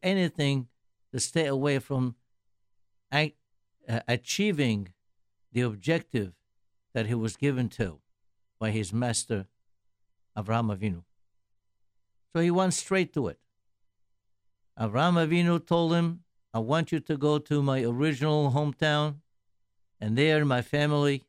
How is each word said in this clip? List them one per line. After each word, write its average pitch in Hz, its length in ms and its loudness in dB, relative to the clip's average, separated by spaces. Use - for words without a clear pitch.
anything 147 640 0
to 127 80 -6
stay 160 280 0
away 139 320 2
from 127 360 -2
a-, 147 220 0
uh, 117 180 -2
achieving 123 840 0
the 120 100 0
objective 113 720 -2
that 113 140 -2
he 120 80 -2
was 113 200 -4
given 127 340 0
to 90 300 -4
by 110 100 -2
his 104 240 -2
master, 113 540 -2
Avraham 110 380 -2
Avinu. 92 280 -6
So 165 100 -2
he 170 100 2
went 185 240 2
straight 190 380 -2
to 127 140 -2
it. 73 120 -8
Avraham 127 360 2
Avinu 170 500 2
told 170 280 2
him, 170 300 0
"I 113 60 -2
want 147 320 0
you 160 80 0
to 151 180 -4
go 147 220 2
to 147 240 0
my 135 200 0
original 143 680 0
hometown 147 640 0
and 107 160 -2
there 151 260 4
my 127 180 2
family, 147 680 0